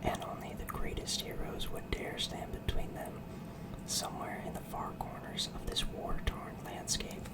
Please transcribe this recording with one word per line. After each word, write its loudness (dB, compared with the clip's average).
and 6
only -4
the -2
greatest 0
heroes 0
would -2
dare 0
stand 0
between 4
them. -2
Somewhere 0
in -2
the -2
far -2
corners -2
of -2
this 4
war-torn 2
landscape 0